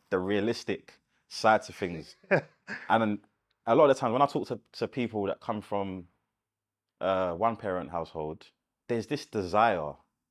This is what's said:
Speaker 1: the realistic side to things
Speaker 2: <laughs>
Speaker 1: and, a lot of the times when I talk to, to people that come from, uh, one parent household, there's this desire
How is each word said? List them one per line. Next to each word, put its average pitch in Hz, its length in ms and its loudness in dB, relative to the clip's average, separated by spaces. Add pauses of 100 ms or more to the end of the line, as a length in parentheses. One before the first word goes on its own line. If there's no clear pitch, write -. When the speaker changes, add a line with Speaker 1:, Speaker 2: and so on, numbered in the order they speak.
(100)
Speaker 1:
the 95 80 2
realistic 101 760 -2 (340)
side 110 360 4
to 98 80 -16
things 82 440 -8 (360)
Speaker 2:
<laughs> - 360 -14
Speaker 1:
and, 107 300 2 (520)
a 120 40 4
lot 147 140 8
of 135 80 6
the - 40 -10
times 120 120 0
when 127 80 2
I 143 60 4
talk - 220 -4
to, 113 100 -6 (140)
to - 160 -6
people 107 380 -4
that - 140 -4
come 107 200 -6
from, 95 460 -6 (920)
uh, 92 340 0
one 110 200 0
parent 90 340 -6
household, 80 560 -8 (440)
there's 117 180 -2
this 143 200 -6
desire 92 680 0 (380)